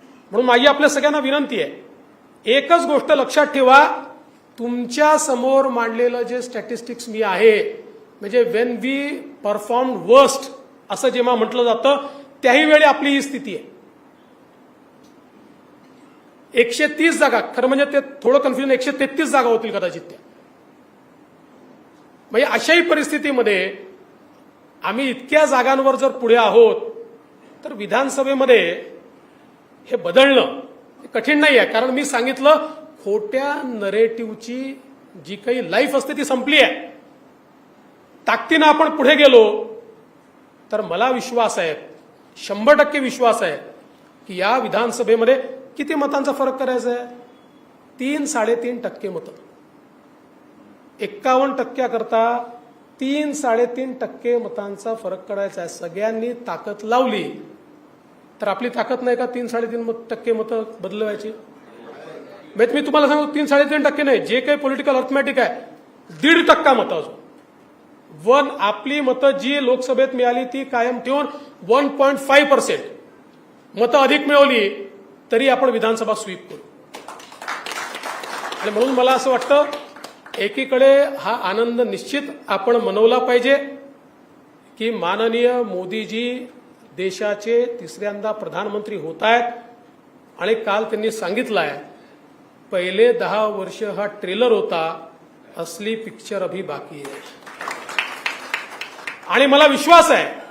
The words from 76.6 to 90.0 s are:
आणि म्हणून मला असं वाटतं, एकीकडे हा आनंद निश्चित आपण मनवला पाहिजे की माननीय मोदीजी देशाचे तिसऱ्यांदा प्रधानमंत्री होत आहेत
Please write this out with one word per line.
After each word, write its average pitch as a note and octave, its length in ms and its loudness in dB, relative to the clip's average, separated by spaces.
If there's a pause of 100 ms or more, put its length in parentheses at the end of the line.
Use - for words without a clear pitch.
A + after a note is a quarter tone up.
आणि G#3 80 -4
म्हणून A3 180 2
मला B3+ 240 2
असं C4 180 0
वाटतं, C#4 340 4 (720)
एकीकडे C4 640 4 (140)
हा G3+ 160 -4
आनंद A#3 460 -2
निश्चित A#3+ 420 -4 (260)
आपण A#3+ 280 0
मनवला A3 420 2
पाहिजे B3+ 380 2 (1200)
की A3 120 -4
माननीय A3+ 640 -2 (100)
मोदीजी A3 840 -8 (500)
देशाचे G#3 840 -2
तिसऱ्यांदा G3+ 520 -8
प्रधानमंत्री G#3 640 -8
होत D#3+ 260 -10
आहेत A#3 300 2 (840)